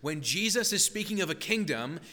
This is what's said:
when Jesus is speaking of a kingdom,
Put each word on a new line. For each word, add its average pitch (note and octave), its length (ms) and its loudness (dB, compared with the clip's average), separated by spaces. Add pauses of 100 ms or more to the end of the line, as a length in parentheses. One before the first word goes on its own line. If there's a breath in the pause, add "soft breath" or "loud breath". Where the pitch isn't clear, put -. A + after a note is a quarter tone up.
when D3+ 200 -4
Jesus G3+ 520 2
is G3 120 4
speaking G#3 360 0
of F3 80 0
a D#3+ 60 0
kingdom, D3+ 640 -2 (140 loud breath)